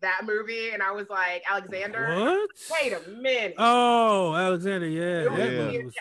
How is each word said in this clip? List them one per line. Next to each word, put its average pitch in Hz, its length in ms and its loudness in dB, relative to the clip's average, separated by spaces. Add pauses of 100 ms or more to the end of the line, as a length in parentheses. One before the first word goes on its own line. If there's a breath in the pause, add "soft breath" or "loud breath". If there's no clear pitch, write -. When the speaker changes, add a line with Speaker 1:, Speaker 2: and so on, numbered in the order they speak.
Speaker 1:
that 190 240 -2
movie, 220 460 -4
and 208 100 -4
I 196 100 0
was 202 180 -8
like, 180 400 -2
"Alexander, 196 680 -4
Speaker 2:
What? 370 320 2 (220)
Speaker 1:
wait 294 220 0
a 165 160 -8
minute." 233 500 -2
Speaker 2:
Oh, 226 760 6
Alexander, 185 540 0
yeah. 165 360 -2
Speaker 1:
It 160 80 2
was - 80 -2
Speaker 2:
That 214 120 0
Speaker 3:
Yeah. 127 80 -2
Speaker 2:
movie 113 140 -2
Speaker 1:
weird 127 120 -6
Speaker 2:
was 123 160 -12